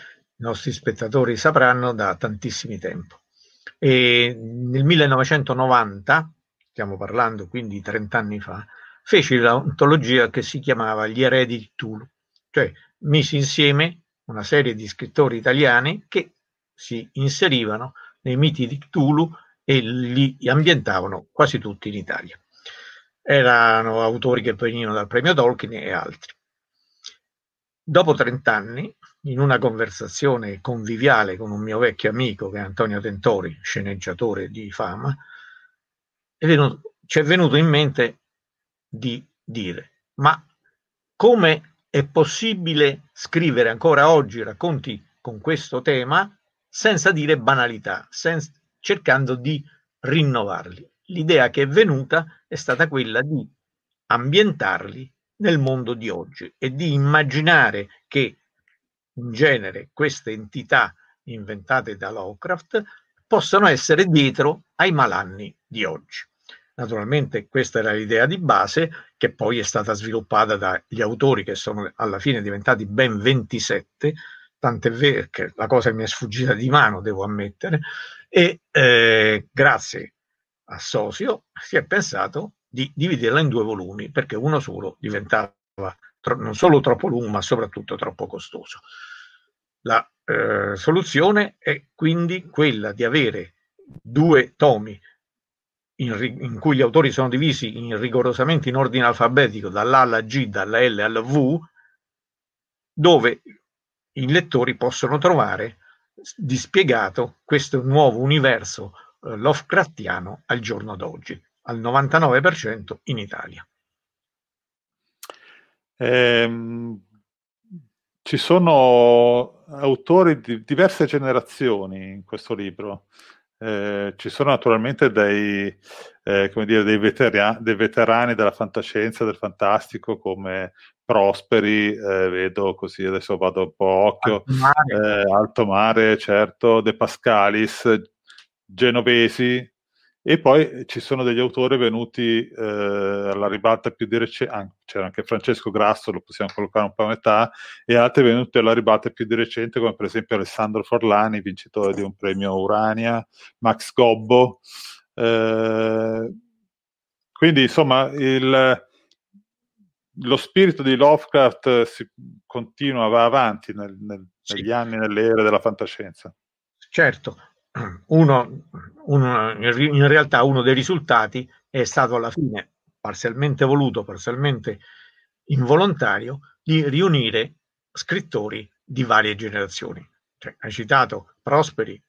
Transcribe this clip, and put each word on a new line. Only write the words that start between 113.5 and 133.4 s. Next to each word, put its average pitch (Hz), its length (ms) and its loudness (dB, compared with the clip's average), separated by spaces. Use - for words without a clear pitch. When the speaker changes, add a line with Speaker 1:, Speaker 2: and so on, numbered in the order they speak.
Speaker 2:
Ehm, 117 1040 0
ci - 160 -4
sono 123 1300 4
autori 147 720 2
di 113 240 -8
diverse 165 420 2
generazioni 117 1080 -2
in 98 120 -16
questo - 300 -10
libro. 98 540 -10
Eh, 101 580 -6
ci - 140 -12
sono 143 220 0
naturalmente 123 600 2
dei, 101 640 0
eh, 98 300 0
come 110 120 -4
dire, 110 180 4
dei 107 140 4
veteria-, 107 640 2
dei 113 160 -2
veterani 113 600 2
della 104 160 2
fantascienza, 110 760 -6
del 107 100 -4
fantastico, 107 800 -4
come 95 560 -8
Prosperi, 104 840 2
eh, 98 420 -2
vedo 92 460 -2
così, 98 280 -12
adesso 95 320 -4
vado 92 280 0